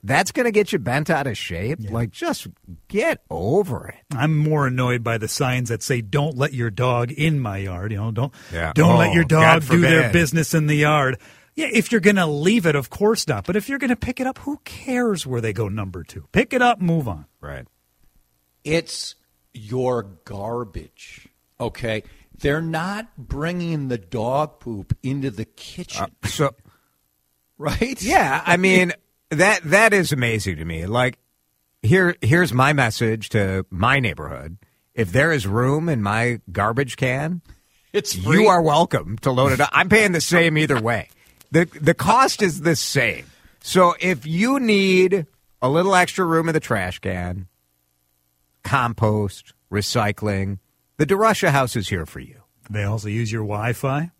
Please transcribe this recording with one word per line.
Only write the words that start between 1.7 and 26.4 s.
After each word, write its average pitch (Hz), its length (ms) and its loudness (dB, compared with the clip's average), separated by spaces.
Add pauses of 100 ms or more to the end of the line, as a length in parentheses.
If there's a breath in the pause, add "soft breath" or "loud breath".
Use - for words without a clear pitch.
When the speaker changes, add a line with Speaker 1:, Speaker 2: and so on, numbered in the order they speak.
Speaker 2:
Yeah. 104 100 -8
Speaker 1:
Like, 113 200 -4
just - 360 -6 (400)
get 254 420 -2
over 101 580 -2
it. - 80 -16 (200)
Speaker 2:
I'm 151 220 0
more 151 300 2
annoyed 123 360 0
by 117 140 -2
the 107 100 -6
signs 127 420 -2
that 113 140 -4
say, 123 180 -2
"Don't 139 360 -2
let 143 160 -2
your 120 160 -2
dog 120 420 0
in 151 280 0
my 104 180 -4
yard." 98 340 -6
You 104 60 -4
know, 110 140 -4
"Don't, 120 220 -4 (200 loud breath)
Speaker 1:
Yeah. 82 200 -4
Speaker 2:
don't 170 240 4
let 165 120 4
Speaker 1:
Oh, - 40 0
Speaker 2:
your 170 120 4
Speaker 1:
God 160 380 4
Speaker 2:
dog 131 60 -8
do 170 120 4
their 160 220 6
Speaker 1:
forbid. 110 100 0
Speaker 2:
business 165 400 2
in 156 140 2
the 151 80 2
yard." 147 420 2 (380 soft breath)
Yeah, 311 180 -4
if 220 180 2
you're 233 80 4
gonna 190 280 2
leave 165 380 2
it, 156 100 2
of 139 140 -2
course 214 380 0
not. 107 180 -2
But 180 120 -2
if 202 100 -4
you're 277 120 -4
gonna 247 180 0
pick - 240 -6
it 254 60 -2
up, 262 120 -8
who 294 240 -8
cares 240 640 -4
where 123 140 -4
they 110 100 -2
go 104 160 -4
number 95 360 -8
two? - 280 -18
Pick 247 220 0
it 247 80 2
up, 240 180 2
move 165 280 0
on. 78 180 -10 (160)
Speaker 1:
Right. 69 240 -14 (1000)
Speaker 3:
It's - 520 -6 (380)
your 120 500 -4 (200)
garbage, 101 1040 -12 (320)
okay? 110 440 -6 (360 soft breath)
They're 147 220 0
not 170 460 -6 (100)
bringing 151 680 -6
the 123 100 -4
dog 123 640 -4
poop 104 420 -10
into 135 300 -4
the 107 140 -8
kitchen. - 760 -12
Speaker 1:
Uh, - 40 -6
so 139 320 -2